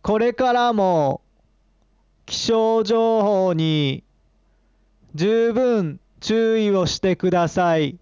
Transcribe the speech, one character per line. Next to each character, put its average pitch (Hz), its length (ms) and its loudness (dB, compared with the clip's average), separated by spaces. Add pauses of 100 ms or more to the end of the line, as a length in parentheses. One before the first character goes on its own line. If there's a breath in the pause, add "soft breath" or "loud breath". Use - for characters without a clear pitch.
こ 208 160 0
れ 233 140 0
か 247 200 0
ら 240 200 0
も 175 500 0 (1040)
気 - 200 -8
象 226 380 0
情 226 380 2
報 190 320 0
に 156 500 -2 (1080)
十 220 380 0
分 220 480 0 (200)
注 220 380 0
意 208 120 2
を 185 160 2
し - 140 -6
て 185 160 0
く 185 140 -2
だ 175 180 0
さ 170 300 0
い。 156 240 -4